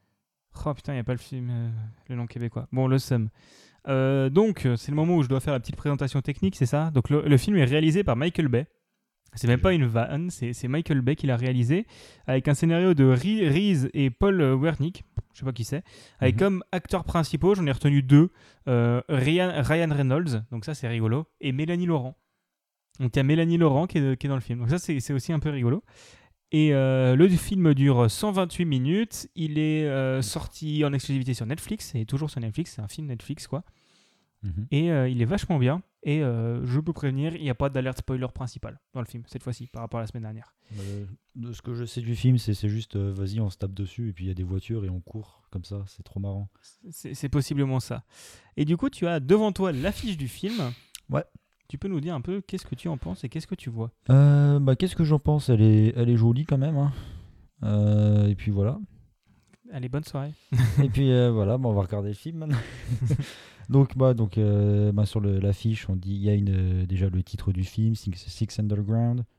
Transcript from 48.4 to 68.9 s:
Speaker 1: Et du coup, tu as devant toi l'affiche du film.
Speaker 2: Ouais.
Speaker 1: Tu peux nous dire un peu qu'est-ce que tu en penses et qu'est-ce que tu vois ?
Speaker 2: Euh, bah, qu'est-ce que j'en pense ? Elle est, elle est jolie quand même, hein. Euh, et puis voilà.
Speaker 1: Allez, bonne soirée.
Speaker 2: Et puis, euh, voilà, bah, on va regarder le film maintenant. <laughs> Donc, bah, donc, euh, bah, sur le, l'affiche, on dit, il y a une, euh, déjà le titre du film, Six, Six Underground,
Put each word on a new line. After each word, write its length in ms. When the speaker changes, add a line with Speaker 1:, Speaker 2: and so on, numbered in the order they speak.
Speaker 1:
Et 80
du 140
coup, 100
tu 180
as 140
devant 320
toi 200
l'affiche 440
du 100
film. 460
Speaker 2:
Ouais. 140
Speaker 1:
Tu 80
peux 120
nous 120
dire 140
un 80
peu 180
qu'est-ce 260
que 80
tu 140
en 80
penses 280
et 40
qu'est-ce 180
que 80
tu 140
vois ? 240
Speaker 2:
Euh, 500
bah, 160
qu'est-ce 220
que 80
j'en 140
pense ? 320
Elle 100
est, 380
elle 100
est 80
jolie 300
quand 120
même, 200
hein. 140
Euh, 640
et 80
puis 160
voilà. 300
Speaker 1:
Allez, 200
bonne 120
soirée. 300
Speaker 2:
Et 60
puis, 240
euh, 180
voilà, 280
bah, 100
on 60
va 80
regarder 260
le 60
film 240
maintenant. 180
<laughs> 640
Donc, 280
bah, 180
donc, 220
euh, 540
bah, 160
sur 140
le, 180
l'affiche, 500
on 60
dit, 220
il 60
y 60
a 60
une, 160
euh, 40
déjà 220
le 140
titre 300
du 100
film, 320
Six, 220
Six 420
Underground, 640